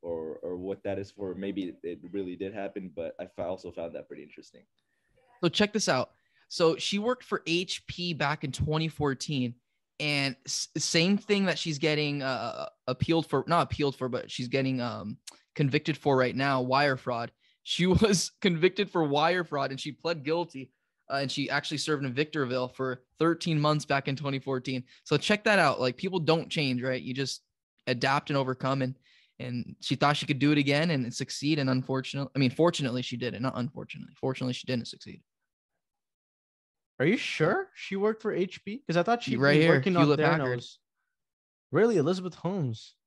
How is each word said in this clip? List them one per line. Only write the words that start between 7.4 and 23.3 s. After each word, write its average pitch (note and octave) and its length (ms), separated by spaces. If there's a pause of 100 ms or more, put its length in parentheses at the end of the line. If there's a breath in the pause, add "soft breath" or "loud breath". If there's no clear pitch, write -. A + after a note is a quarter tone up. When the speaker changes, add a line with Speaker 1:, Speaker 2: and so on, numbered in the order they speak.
Speaker 2:
H F3 440
P F3 260
back D3 300
in C#3 80
twenty D#3 340
fourteen, C#3 720 (420)
and C#3+ 380 (100)
s-, - 220 (100)
same F#3 400
thing G3 280
that D#3+ 120
she's D#3 200
getting, D3 440
uh, A#2 460 (180)
appealed D#3+ 400
for, C3+ 220
not E3 160
appealed C#3 320
for, B2+ 120
but A#2+ 220
she's B2 180
getting, C3 320
um, A2 380 (380 loud breath)
convicted D3 400
for C#3 200
right B2 200
now, C3+ 260
wire C3 340
fraud. A#2+ 360 (320)
She - 220
<laughs> - 0
was F#3 440 (100)
convicted F#3 500
for E3+ 140
wire D#3 380
fraud, C#3 300
and C3+ 80
she D3+ 100
pled D#3+ 320
guilty, D#3 480 (400)
uh, C3+ 60
and C#3 160
she C3+ 180
actually C#3+ 280
served C#3+ 260
in B2+ 100
Victorville C3 540
for B2+ 340 (160)
thirteen E3 420